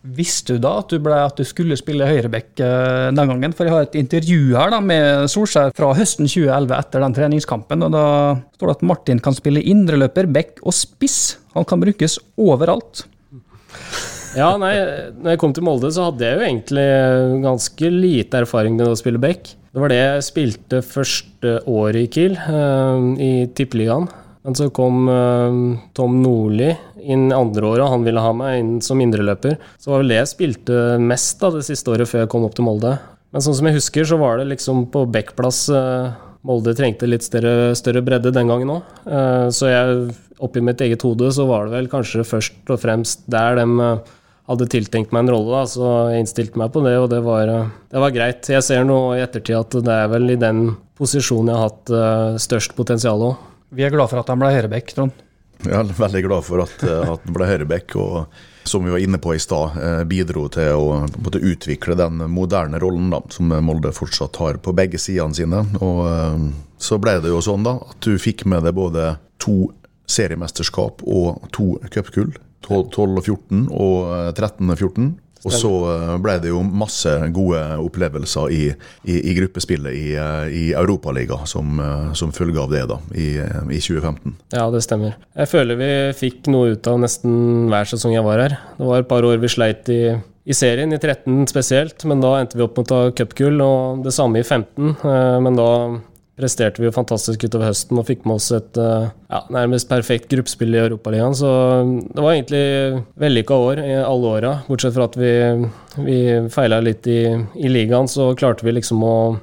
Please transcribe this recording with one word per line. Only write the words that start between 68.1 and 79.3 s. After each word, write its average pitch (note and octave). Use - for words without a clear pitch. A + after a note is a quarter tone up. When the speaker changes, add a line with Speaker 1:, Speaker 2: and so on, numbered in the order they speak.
Speaker 3:
fikk -
med F2+
deg E2+
både E2
to G2
seriemesterskap -
og F2
to F#2+
cupgull, G2+
tolv F#2+
og F#2
fjorten G#2
og, F#2
eh, F2
tretten F#2+
og E2
fjorten. A2+
Og F#2+
så, A#2
eh, E2+
ble G2
det E2
jo F2
masse F#2+
gode F2
opplevelser D#2
i, D2+
i, F2
i F2+